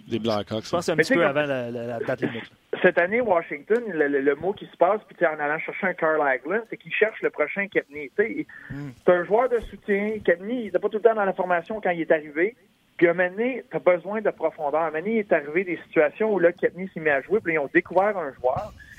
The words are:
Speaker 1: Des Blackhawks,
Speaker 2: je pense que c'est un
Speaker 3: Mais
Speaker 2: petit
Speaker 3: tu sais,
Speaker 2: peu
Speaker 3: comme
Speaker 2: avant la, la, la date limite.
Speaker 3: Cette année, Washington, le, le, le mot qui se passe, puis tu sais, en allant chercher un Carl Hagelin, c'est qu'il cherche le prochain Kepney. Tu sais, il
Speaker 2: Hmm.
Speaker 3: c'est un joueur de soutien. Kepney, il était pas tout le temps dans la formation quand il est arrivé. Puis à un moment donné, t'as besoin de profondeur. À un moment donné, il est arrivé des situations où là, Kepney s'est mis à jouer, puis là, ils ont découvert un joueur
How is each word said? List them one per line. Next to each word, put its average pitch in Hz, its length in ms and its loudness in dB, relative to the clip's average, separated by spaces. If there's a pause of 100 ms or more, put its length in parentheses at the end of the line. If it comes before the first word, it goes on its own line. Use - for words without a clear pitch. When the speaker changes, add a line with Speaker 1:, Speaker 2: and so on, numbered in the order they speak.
Speaker 1:
Des 117 120 -2
Blackhawks, 107 460 -2
Speaker 2:
je - 40 -14
pense - 20 -10
que 175 140 0
c'est 180 60 0
un 160 40 -2
Speaker 3:
Mais 160 80 4
Speaker 2:
petit 160 100 0
Speaker 3:
tu 175 60 4
sais, 165 60 4
Speaker 2:
peu - 20 4
Speaker 3:
comme 139 100 0
Speaker 2:
avant 151 100 2
la, 123 240 -4
la, 117 160 -6
la 117 120 -6
date 131 220 -4
limite. 117 300 -6 (300)
Speaker 3:
Cette 180 160 4
année, 190 240 2
Washington, 190 680 0
le, 151 200 0
le, 143 140 0
le 143 140 2
mot 165 180 -2
qui 175 140 -14
se - 100 -20
passe, 196 300 4
puis - 80 -20
tu - 80 0
sais, 160 80 4
en 151 80 -8
allant 151 200 -2
chercher 160 280 -6
un 180 60 -2
Carl 156 280 2
Hagelin, 143 480 0
c'est - 80 -10
qu'il 165 160 -20
cherche - 280 0
le 156 80 0
prochain 185 380 -2
Kepney. 143 500 -6
Tu 180 60 2
sais, 151 80 -2 (380)
il 135 60 -10
Speaker 2:
Hmm. 143 140 -10 (160)
Speaker 3:
c'est 185 80 8
un 175 100 2
joueur 233 260 2
de 240 120 2
soutien. 208 600 -4
Kepney, 202 400 0
il 202 40 -8
était 180 120 -2
pas 208 100 -2
tout 214 80 -4
le 190 60 0
temps 226 120 6
dans 202 100 0
la 190 80 0
formation 185 480 -2
quand 190 100 0
il 170 100 -4
est 151 100 -2
arrivé. 160 440 0 (420)
Puis 170 100 6
à 170 40 4
un - 20 -4
moment 180 180 0
donné, 226 400 -4
t'as 160 80 -4
besoin 180 420 0
de 202 80 0
profondeur. 156 520 -2
À 165 60 0
un 151 40 -4
moment 160 80 -4
donné, 214 160 -2
il 220 40 2
est 202 140 -4
arrivé 156 300 0
des 175 140 -6 (100)
situations 165 460 2
où 185 60 0
là, 170 120 6
Kepney 175 420 -4
s'est 175 60 -10
mis 156 100 0
à 139 120 2
jouer, 196 180 0
puis 165 140 -2
là, 156 80 0
ils 139 40 -2
ont - 80 -8
découvert 185 440 4
un 147 160 -6
joueur 165 400 -2 (260)